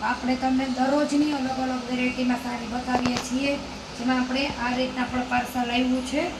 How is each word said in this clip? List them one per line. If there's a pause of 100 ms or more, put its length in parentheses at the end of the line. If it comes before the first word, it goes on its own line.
(100)
આપણે
તમને
દરરોજની
અલગ
અલગ
વેરાયટીમાં
સાડી
બતાવીએ
છીએ, (420)
જેમાં
આપણે
આ
રીતના
પણ
પાર્સલ
આવ્યું
છે (120)